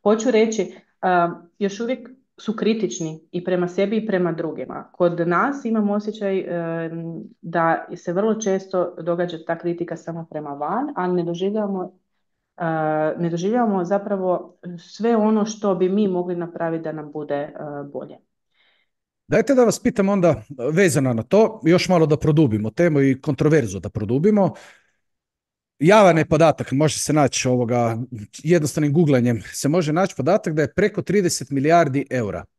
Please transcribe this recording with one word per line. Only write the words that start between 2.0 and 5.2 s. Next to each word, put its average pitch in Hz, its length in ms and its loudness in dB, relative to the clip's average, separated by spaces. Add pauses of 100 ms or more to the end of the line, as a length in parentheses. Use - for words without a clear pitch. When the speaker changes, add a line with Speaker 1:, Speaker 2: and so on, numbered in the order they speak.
Speaker 1:
su - 160 -6
kritični 202 640 -2 (120)
i 175 120 -6
prema 180 240 -2
sebi 202 300 -2
i 214 100 -4
prema 180 240 0
drugima. 156 600 -10
Kod 170 360 0